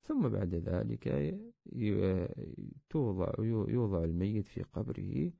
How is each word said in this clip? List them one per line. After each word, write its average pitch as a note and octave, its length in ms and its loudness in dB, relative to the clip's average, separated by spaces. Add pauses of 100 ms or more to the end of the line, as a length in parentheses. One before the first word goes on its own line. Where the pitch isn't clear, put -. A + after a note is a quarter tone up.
ثم B3 280 2
بعد F#2+ 260 0
ذلك F2+ 520 -2 (640)
ي-، F#2+ 540 2 (640)
توضع، G#2 420 2 (380)
يوضع G#2 340 2
الميت F#2+ 440 2
في - 160 -6
قبره G#2+ 760 -2